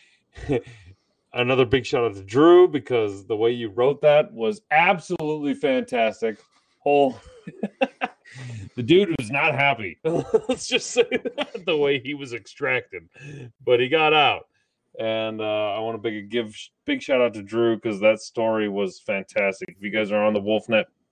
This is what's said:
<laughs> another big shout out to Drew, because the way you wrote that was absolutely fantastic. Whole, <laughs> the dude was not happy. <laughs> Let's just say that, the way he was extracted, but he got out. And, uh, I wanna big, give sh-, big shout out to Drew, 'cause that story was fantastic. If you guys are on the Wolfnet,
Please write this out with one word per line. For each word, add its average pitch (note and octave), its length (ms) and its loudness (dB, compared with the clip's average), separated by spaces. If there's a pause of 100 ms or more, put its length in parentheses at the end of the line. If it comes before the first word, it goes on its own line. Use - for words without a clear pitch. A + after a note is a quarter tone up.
(480)
<laughs> A2+ 840 -10
another B2+ 320 2
big A#2+ 220 0
shout B2 180 0
out G#2+ 100 -2
to G2 100 -14
Drew, E3+ 440 8
because A2 580 -2
the A2 100 -4
way A2+ 160 2
you A#2+ 180 -6
wrote B2+ 320 0
that D3+ 300 4
was A2 380 -4
absolutely D#3 840 0
fantastic. A3+ 840 -2 (420)
Whole, C#3 360 2 (300)
<laughs> - 1300 -8
the B2+ 60 -4
dude E3+ 360 4
was A2 120 -8
not C#3+ 240 -2
happy. B2+ 460 -2
<laughs> - 40 -8
Let's F3 640 -2
just - 240 -4
say - 200 2
that, - 560 -6
the E3+ 100 0
way C#3+ 240 2
he C3+ 140 -10
was C#3 180 -12
extracted, A#2 760 -8 (560)
but B2 160 4
he B2+ 80 0
got D#3 240 2
out. C#3 340 2 (520)
And, A2 420 -4
uh, G#2+ 340 -2
I G#2+ 40 -4
wanna A2+ 200 -6
big, G#2 300 -8
give A2 260 -4
sh-, - 140 -18 (160)
big C#4 180 -4
shout - 200 2
out - 120 2
to G#2 80 -10
Drew, A2+ 360 0
'cause G#2 220 -6
that G#2+ 200 4
story A2 480 -2
was G2 320 -4
fantastic. G2 680 -4
If F#2 120 -20
you G#2 80 -8
guys G#2 220 -2
are G#2 100 0
on G#2+ 120 2
the G#2 60 -2
Wolfnet, G#2+ 440 0 (280)